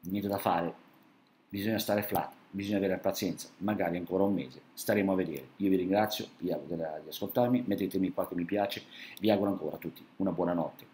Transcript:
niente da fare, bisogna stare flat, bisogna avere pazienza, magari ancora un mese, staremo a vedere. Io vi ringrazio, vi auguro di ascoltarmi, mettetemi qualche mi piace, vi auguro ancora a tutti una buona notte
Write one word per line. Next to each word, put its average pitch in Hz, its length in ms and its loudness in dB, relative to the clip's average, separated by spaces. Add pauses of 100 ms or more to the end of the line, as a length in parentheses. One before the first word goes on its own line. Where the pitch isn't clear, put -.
niente 98 260 -2
da 98 80 0
fare, 85 360 2 (760)
bisogna 104 300 0
stare 104 220 2
flat, 90 320 -2 (160)
bisogna 98 280 -2
avere 92 200 2
pazienza, 92 600 -2
magari 90 400 0
ancora 90 260 2
un 101 100 4
mese, 71 280 -4 (120)
staremo 101 380 2
a 95 40 4
vedere. 80 420 -2
Io 98 120 2
vi 98 60 6
ringrazio, 98 520 2 (100)
vi 87 140 -2
auguro 80 240 -4
di 80 340 -6
ascoltarmi, 120 580 2
mettetemi 95 440 0
qualche 90 240 -4
mi 87 100 -2
piace, 101 380 0 (360)
vi 104 100 2
auguro 101 220 4
ancora 80 240 -4
a - 40 -12
tutti - 260 -10 (120)
una 95 140 0
buona 87 220 0
notte 82 400 -4